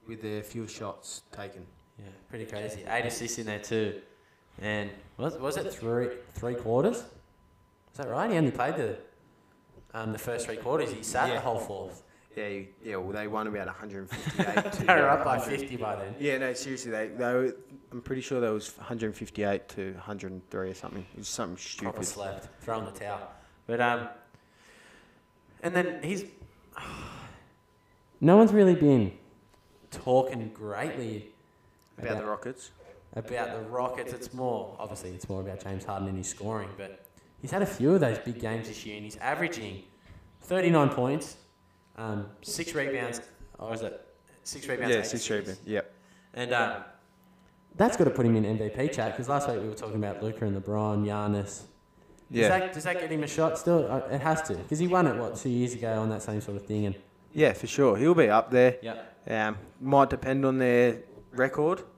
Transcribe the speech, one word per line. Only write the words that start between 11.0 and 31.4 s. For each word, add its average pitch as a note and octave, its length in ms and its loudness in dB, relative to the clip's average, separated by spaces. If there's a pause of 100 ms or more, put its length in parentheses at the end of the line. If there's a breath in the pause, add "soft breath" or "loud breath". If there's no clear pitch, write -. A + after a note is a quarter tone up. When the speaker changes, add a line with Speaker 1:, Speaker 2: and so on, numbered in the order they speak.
Speaker 2:
sat C3 260 0
Speaker 1:
Yeah. A#2+ 60 0
Speaker 2:
the A2 60 -2
whole A2+ 180 0
fourth. G2 460 -8 (320 soft breath)
Speaker 1:
Yeah, G#2+ 120 -6
he, G2 200 -8 (160)
yeah. G#2+ 120 -6
Well, F#2 160 -4
they G#2 140 -4
won G#2+ 220 -2
about G#2 180 -4
a F#2 60 -8
hundred G2 380 -12
fifty-eight G3 600 -2
Speaker 2:
<laughs> - 20 -
Speaker 1:
to - 120 -2
Speaker 2:
They F#3+ 80 10
were D3 160 6
up D3+ 140 4
by C3 140 2
Speaker 1:
hundred. C#3 200 -4
Speaker 2:
fifty C3+ 180 -6
by G#2+ 200 -4
then. G2 240 -8
Speaker 1:
Yeah, C#3+ 180 0
no, C3 140 -2
seriously, B2 400 -8
they, A2 160 -4
they B2 160 -4 (100)
were, B2+ 220 2 (340)
I'm B2 100 -12
pretty C3 220 -6
sure B2+ 180 -2
there A2+ 120 2
was G#2+ 260 -4
a - 60 -16
hundred A2+ 320 -4
fifty-eight G2+ 540 -2
to F#2+ 280 -8
a - 20 -14
hundred G2 300 -10
and F#2 200 -12
three F#2+ 200 -6
or F#2+ 40 -10
something. - 300 -12 (100)
It - 40 -16
was G#2+ 100 -12
something F#2 280 -6 (260)
Speaker 2:
Proper G#2+ 220 -6
Speaker 1:
stupid. - 20 -4
Speaker 2:
slept, G2 420 -8 (120)
throwing A2 240 -4
the F#2+ 80 -12
towel. G2+ 360 -10 (380 loud breath)
But, A#2 140 -2
um, A#2+ 280 0 (1600 soft breath)
and F3 100 -2
then F3+ 300 0
he's, F#3+ 220 -4 (500)
<sighs> - 80 -12 (1400 loud breath)
no E3+ 160 10
one's G#3+ 160 10
really G3 220 10
been C3+ 380 6 (760)
talking B2+ 640 2
greatly A2 760 -6 (680)